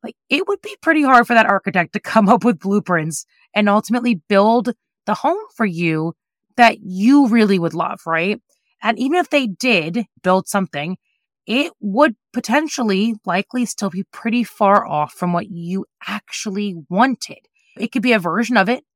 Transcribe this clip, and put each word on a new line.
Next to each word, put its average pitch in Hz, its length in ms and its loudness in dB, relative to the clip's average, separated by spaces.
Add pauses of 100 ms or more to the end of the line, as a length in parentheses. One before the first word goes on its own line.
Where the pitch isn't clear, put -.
Like, 226 120 -14 (120)
it 320 180 -2
would 403 140 -4
be - 220 -16
pretty 311 200 0
hard 262 240 4
for 240 80 -2
that 226 120 4
architect 185 480 -2
to 208 60 -4
come 208 280 4
up 214 160 4
with 220 160 2
blueprints 175 640 -2 (300)
and 208 160 2
ultimately 220 580 0
build 220 460 2 (320)
the 214 80 -2
home 359 280 -2 (140)
for 226 100 -2
you 165 460 -2 (440)
that 233 260 6
you 233 440 4
really 208 320 4
would 165 160 -2
love, 180 320 -6
right? 170 340 -2 (420)
And 226 160 -2
even 277 200 0
if 349 120 -2
they 277 160 0
did 190 580 -2 (180)
build 185 240 2
something, 180 520 -6 (480)
it 269 340 -2
would 214 360 0 (160)
potentially 233 840 -2 (100)
likely 202 400 -4
still - 240 -6
be 180 240 -8
pretty 233 320 -4
far 202 420 2
off 151 280 -4
from 180 180 -4
what 175 180 -4
you 170 360 -8 (200)
actually 202 680 -8 (140)
wanted. 214 480 -2 (400)
It 233 140 -8
could 202 100 -4
be 240 100 2
a 220 60 2
version 202 380 -2
of 190 120 2
it 247 160 -4 (100)